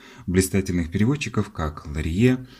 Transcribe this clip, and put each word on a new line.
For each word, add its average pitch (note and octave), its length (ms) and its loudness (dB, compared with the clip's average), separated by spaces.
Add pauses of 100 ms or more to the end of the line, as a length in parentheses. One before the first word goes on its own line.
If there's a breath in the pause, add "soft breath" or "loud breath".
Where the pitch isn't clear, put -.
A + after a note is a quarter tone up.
(260 loud breath)
блистательных F2+ 640 0
переводчиков, A2 640 0
как D#2 340 -6
Ларье, G2 600 2 (120 loud breath)